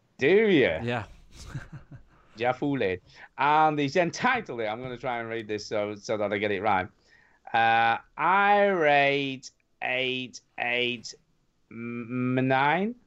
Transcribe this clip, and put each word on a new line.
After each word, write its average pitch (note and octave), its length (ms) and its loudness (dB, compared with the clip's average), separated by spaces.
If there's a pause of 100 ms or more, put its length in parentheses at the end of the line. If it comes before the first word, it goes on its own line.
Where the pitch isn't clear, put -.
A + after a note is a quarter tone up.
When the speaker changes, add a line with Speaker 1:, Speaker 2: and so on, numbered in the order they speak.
(200)
Speaker 1:
Do C3 80 4
you? G3+ 180 6 (380)
Speaker 2:
Yeah. A#2 220 -4 (680)
<laughs> - 680 -20
Speaker 1:
Jafulade. A#2+ 640 -2 (380)
And D3+ 420 4
he's C#3 160 -2
entitled E3+ 680 -2
it, A2 60 -2
I'm A2 140 -6
gonna B2+ 160 -10
try A#2+ 220 -6
and A2+ 100 -8
read A2+ 180 -6
this G#2+ 180 -6
so, G#2+ 300 -4
so G#2+ 220 -6
that G#2 140 -2
I G#2 60 0
get G#2 140 0
it F#2+ 100 -2
right. G2 260 2 (680)
Uh, A2+ 440 4 (200)
I G3+ 500 4
rate C#3+ 840 2 (320)
eight, B2+ 580 -4 (200)
eight, A#2+ 540 -4 (580)
m-, A#2+ 680 -4
m-, C3 100 0
nine? D3+ 460 0 (140)